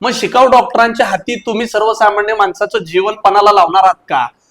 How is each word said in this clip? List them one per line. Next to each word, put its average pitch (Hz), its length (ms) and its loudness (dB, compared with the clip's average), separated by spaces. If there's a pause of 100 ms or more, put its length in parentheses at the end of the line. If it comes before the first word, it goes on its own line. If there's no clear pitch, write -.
मग 240 120 -4
शिकाऊ 254 340 0
डॉक्टरांच्या 233 580 2
हाती 196 300 -6
तुम्ही 226 320 -6
सर्वसामान्य 214 680 -2
माणसाचं 202 440 -2
जीवन 185 340 -4
पणाला 202 380 2
लावणार 185 320 2
आहात 185 260 0
का? 127 180 -2 (240)